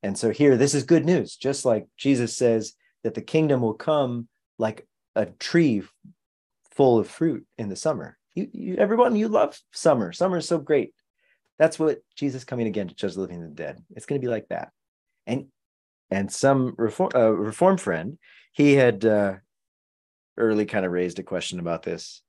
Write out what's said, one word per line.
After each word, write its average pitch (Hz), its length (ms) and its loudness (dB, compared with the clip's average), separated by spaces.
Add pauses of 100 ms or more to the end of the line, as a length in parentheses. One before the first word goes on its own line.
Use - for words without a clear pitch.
And 98 160 -4
so 113 140 0
here, 143 240 6
this 139 180 2
is 143 100 0
good 160 220 4
news. 160 300 0
Just 135 300 -4
like 113 200 2 (120)
Jesus 120 380 0
says 113 380 0 (300)
that 113 120 -4
the 113 60 -8
kingdom 147 400 0
will 110 120 0
come 127 560 -4 (280)
like 110 300 -6 (260)
a 107 120 0
tree 135 580 0 (880)
full 127 260 4
of 104 120 0
fruit 160 360 -2 (120)
in 110 100 -6
the 95 80 -8
summer. 135 420 -6 (160)
You, 190 200 -6
you, 185 240 -8
everyone, 226 400 2
you 214 100 0
love 214 320 0 (140)
summer. 117 400 0
Summer 180 240 -2
is 160 100 -6
so 170 100 -2
great. 139 360 -2 (640)
That's 160 200 2
what 156 240 0 (140)
Jesus 131 300 -6
coming 120 200 -4
again 101 220 -4
to 85 80 -16
judge 92 200 -6
the 95 40 -8
living 87 220 -8
and 82 100 -16
the 73 40 -20
dead. 76 280 -12 (100)
It's - 120 -18
gonna 143 160 -4
be 123 80 -4
like 110 180 -6
that. - 240 -8 (560)
And, - 200 -4 (600)
and 98 220 -4
some 131 460 0
reform, 113 360 -2
uh, 113 180 4
reform 110 440 2
friend, 95 420 -6 (360)
he 143 220 4
had, 120 280 4
uh, 104 300 2 (1040)
early 107 280 2
kind 98 200 -2
of 90 80 -2
raised 90 260 -2
a 90 40 -10
question 90 360 -8
about 85 240 -4
this - 460 -10